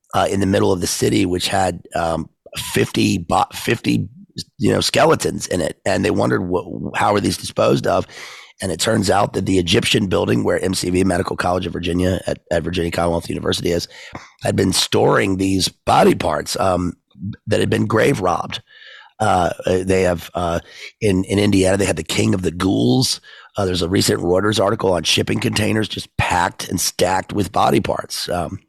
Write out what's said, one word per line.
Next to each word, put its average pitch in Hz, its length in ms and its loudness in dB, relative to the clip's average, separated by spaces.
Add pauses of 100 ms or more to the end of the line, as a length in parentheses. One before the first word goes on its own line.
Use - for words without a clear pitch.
(140)
uh, 95 160 2
in 101 100 -2
the 101 60 0
middle 101 260 2
of 90 100 0
the 87 60 -2
city, 113 380 0
which 90 220 -2
had, 92 340 -2 (140)
um, 82 340 -2 (280)
fifty 110 600 0
bo-, 90 360 0
fifty, 113 540 -2 (500)
you 101 140 0
know, 98 100 2
skeletons 123 640 0
in 90 140 -2
it. 76 240 -4
And 95 200 0
they 98 60 2
wondered, 110 300 0
"Wh-, 87 560 -6
how 104 160 2
are 104 60 4
these 98 180 0
disposed 120 500 0
of?" 92 200 2 (540)
And 98 100 -4
it 87 80 -4
turns 110 300 0
out 98 240 2
that 95 120 -2
the 95 140 2
Egyptian 101 480 2
building 95 380 2
where 87 140 0
M 92 140 -2
C 90 160 -4
V, 90 140 4
Medical 92 320 0
College 90 300 -2
of 85 80 -8
Virginia 87 540 0
at, 76 120 -2 (120)
at 85 120 0
Virginia 85 280 -2
Commonwealth 85 360 -2
University 78 440 -2
is, 85 160 -2 (560)
had 101 120 0
been 98 160 2
storing 107 640 2
these 95 320 0
body 151 480 2
parts, 80 440 -4
um, 90 340 0 (540)
that 107 120 2
had 101 100 2
been 107 160 0
grave 113 360 2
robbed. 87 400 -2 (580)
Uh, 92 320 2 (140)
they 92 360 2
have, 90 340 0
uh, 85 240 -2 (400)
in, 95 260 2
in 98 140 0
Indiana, 98 380 4
they 98 80 2
had 90 100 0
the 82 80 -6
King 107 300 0
of 95 80 -2
the 87 100 -2
Ghouls. 113 720 0 (340)
Uh, 101 100 0
there's 90 160 -2
a 85 60 -2
recent 104 320 2
Reuters 95 420 2
article 101 300 2
on 85 120 0
shipping - 360 0
containers 107 480 0
just - 300 -12
packed - 500 0
and 92 140 -4
stacked - 500 -2
with 101 220 -4
body 117 260 2
parts. - 480 -6
Um, 85 420 -4